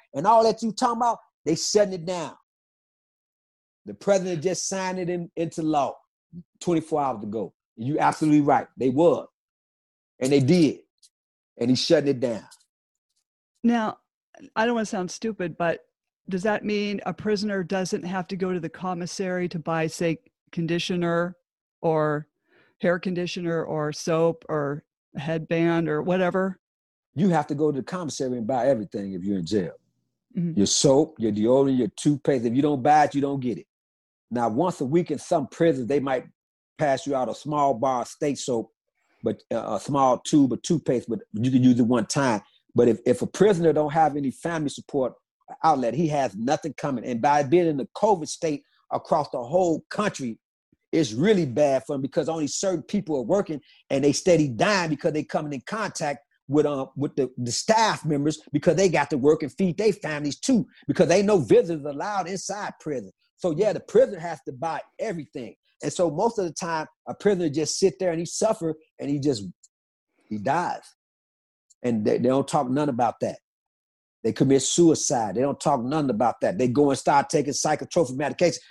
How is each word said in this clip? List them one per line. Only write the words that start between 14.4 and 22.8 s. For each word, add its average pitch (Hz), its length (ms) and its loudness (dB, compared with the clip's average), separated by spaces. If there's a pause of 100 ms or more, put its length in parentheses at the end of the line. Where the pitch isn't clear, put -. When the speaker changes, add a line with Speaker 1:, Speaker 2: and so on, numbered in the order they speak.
Speaker 2:
I 220 100 0
don't 240 80 0
wanna 220 120 -2
sound 180 240 -6
stupid, 185 460 -8
but 170 280 -2 (440)
does 185 140 -4
that 214 220 -2
mean 208 420 -2
a 180 80 -6
prisoner 208 480 -2
doesn't 190 420 -4
have 180 240 -6
to 196 80 -8
go 185 160 -4
to 180 80 -4
the 160 80 -8
commissary 180 840 -6
to 175 80 -6
buy, 160 280 -2
say, 165 320 -2 (340)
conditioner 170 840 -2 (440)
or 151 460 0 (540)